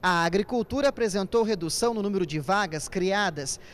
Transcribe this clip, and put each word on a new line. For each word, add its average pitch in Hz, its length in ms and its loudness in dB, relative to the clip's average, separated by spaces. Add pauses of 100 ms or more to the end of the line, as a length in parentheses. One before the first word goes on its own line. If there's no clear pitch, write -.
A 175 220 4
agricultura 226 640 0
apresentou 208 520 0
redução 214 540 0
no 208 80 -2
número 196 240 0
de 151 120 -2
vagas 160 480 -2
criadas 185 720 0 (140)